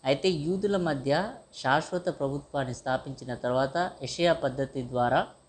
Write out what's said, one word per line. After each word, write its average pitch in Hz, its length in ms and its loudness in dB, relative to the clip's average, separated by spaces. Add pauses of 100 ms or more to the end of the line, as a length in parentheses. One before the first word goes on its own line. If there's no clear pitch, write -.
అయితే 143 240 2
యూదుల 190 480 0
మధ్య 156 520 0 (340)
శాశ్వత 160 420 2 (140)
ప్రభుత్వాన్ని 139 540 -4
స్థాపించిన 127 640 -4
తర్వాత 131 420 0
యెషయా 170 560 0
పద్ధతి 135 480 -2
ద్వారా 123 460 2 (200)